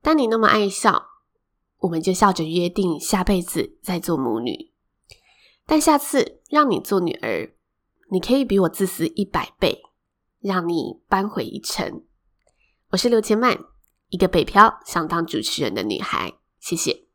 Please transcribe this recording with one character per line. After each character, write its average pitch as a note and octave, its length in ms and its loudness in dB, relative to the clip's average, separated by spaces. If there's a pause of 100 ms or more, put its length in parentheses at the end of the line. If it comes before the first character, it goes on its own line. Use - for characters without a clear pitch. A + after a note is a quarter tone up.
但 D#4 160 2
你 B3+ 80 2
那 A3+ 100 0
么 A3 100 4
爱 G#3 220 4
笑， - 380 0 (720)
我 - 100 -2
们 E3 140 -2
就 F#3 100 0
笑 G3 180 4
着 F3 140 -2
约 F3 240 0
定 F3 320 -2
下 F#3 240 -2
辈 F#3+ 160 2
子 - 420 -6
再 F3+ 160 -4
做 E3 200 -4
母 A#2+ 200 -2
女。 A#2 340 -8 (960)
但 D#4 140 2
下 D4 160 4
次 - 540 -2
让 D4 200 2
你 F3 80 0
做 G3 220 -2
女 E3+ 220 -2
儿， G#2 320 -6 (560)
你 F#3 100 0
可 B3 140 0
以 C#4 100 2
比 G3+ 140 0
我 F3+ 100 2
自 - 160 -2
私 E3+ 220 -4
一 - 180 -4
百 - 340 -6
倍， - 220 0 (640)
让 F#3 260 -2
你 E3 400 -4
扳 F#3+ 180 2
回 G3+ 160 -6
一 - 160 -8
城。” - 440 -8 (920)
我 G3 60 -2
是 A#3+ 100 0
刘 A#3 100 4
千 G#3+ 200 2
曼， A#3+ 200 2 (520)
一 F3+ 80 -6
个 F#3 100 4
北 E3 160 4
漂 - 400 6
想 D#3+ 240 -4
当 E3+ 160 -2
主 - 160 -4
持 - 220 -4
人 A2+ 100 -2
的 G2+ 100 -4
女 G#2 200 -4
孩。 - 320 -6 (260)
谢 - 160 -6
谢。 - 380 -4